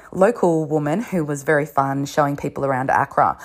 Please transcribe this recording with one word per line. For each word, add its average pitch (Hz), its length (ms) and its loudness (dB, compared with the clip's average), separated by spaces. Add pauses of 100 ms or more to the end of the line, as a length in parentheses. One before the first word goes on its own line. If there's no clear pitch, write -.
(120)
local 175 540 2
woman 151 340 0
who 180 240 -4
was 143 200 -6
very 151 200 2
fun 139 400 -2
showing 143 320 0
people 139 300 -6
around 135 240 -2
Accra, 120 540 0